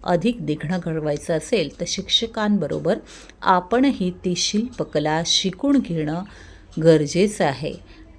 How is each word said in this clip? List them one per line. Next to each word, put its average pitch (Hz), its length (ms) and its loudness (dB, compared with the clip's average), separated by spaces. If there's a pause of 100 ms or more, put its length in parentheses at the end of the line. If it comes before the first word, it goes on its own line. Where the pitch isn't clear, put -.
अधिक 180 420 0
देखणं 151 380 -4
घडवायचं 156 540 -2
असेल, 156 420 -2
तर 175 80 -4
शिक्षकांबरोबर 196 1080 0 (440)
आपणही 196 680 2
ती 180 240 -4
शिल्पकला 160 880 -2
शिकून 269 520 0
घेणं 165 440 -2 (640)
गरजेचं 165 600 6
आहे. - 540 -6 (200)